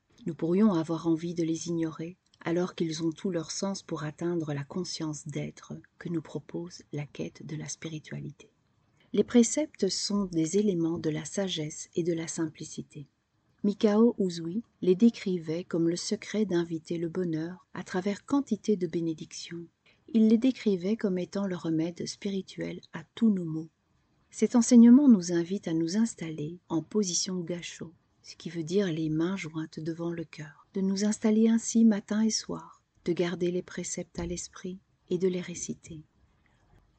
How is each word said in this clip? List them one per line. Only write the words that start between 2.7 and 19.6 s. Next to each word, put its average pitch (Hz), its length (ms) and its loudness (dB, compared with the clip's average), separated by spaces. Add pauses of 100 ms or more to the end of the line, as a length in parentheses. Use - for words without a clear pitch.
qu'ils 160 260 -2
ont 165 80 0
tout 185 200 -6
leur 165 200 -4
sens 196 320 -4
pour 151 220 -8
atteindre 156 500 -2
la 143 80 -4
conscience 160 640 -6
d'être 151 480 -10 (240)
que - 100 -10
nous 165 140 -2
propose - 600 -10 (100)
la 147 120 -6
quête - 400 -12
de 151 120 -10
la 151 120 -10
spiritualité. 151 800 -12 (640)
Les 208 120 2
préceptes 240 640 2
sont 202 380 -2
des 165 300 0
éléments 175 420 0
de 160 120 -2
la 156 140 -6
sagesse 160 720 -6
et 175 80 -2
de 170 80 0
la 165 160 -4
simplicité. 156 800 -10 (560)
Mikao 208 560 4
Usui 175 420 -4 (200)
les 180 120 6
décrivait 180 720 2
comme 165 240 0
le 170 80 0
secret - 500 -2
d'inviter 170 500 -2
le 170 120 -4
bonheur 170 640 -4
à - 80 -8
travers 196 420 -4
quantité 226 520 0
de 180 100 -4
bénédictions. 165 800 -6 (480)